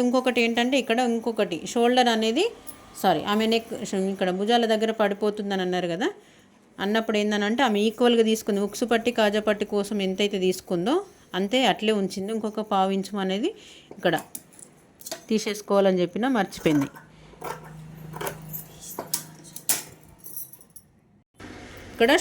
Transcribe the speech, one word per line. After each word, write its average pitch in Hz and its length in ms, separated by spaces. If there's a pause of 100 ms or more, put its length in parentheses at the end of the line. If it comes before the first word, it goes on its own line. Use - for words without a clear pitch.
ఇంకొకటి 247 400
ఏంటంటే 240 380
ఇక్కడ 233 160 (140)
ఇంకొకటి 226 440 (160)
షోల్డర్ 240 420
అనేది, 226 300 (560)
సారీ, 165 200 (100)
ఆమె 220 220
నెక్ 226 180 (420)
ఇక్కడ 190 160 (120)
భుజాల 233 320
దగ్గర 220 180 (100)
పడిపోతుందని 202 640
అన్నారు 180 260
కదా, 226 160 (760)
అన్నప్పుడు 214 380
ఏందనంటే 208 460
ఆమె 208 200
ఈక్వల్గా 233 420
తీసుకుంది. 208 380
ఉక్సు 202 240
పట్టి 226 260
కాజా 214 320
పట్టి 208 240
కోసం 202 240 (100)
ఎంతైతే 202 300 (100)
తీసుకుందో 185 480 (440)
అంతే 202 200 (120)
అట్లే 214 300
ఉంచింది. 190 340
ఇంకొక 214 260 (120)
పావు 190 240
ఇంచు 196 280
అనేది 202 240 (480)
ఇక్కడ 175 180 (1120)
తీసేసుకోవాలని 196 760
చెప్పినా 196 340
మర్చిపోయింది. 156 520 (4000)
ఇక్కడ 233 280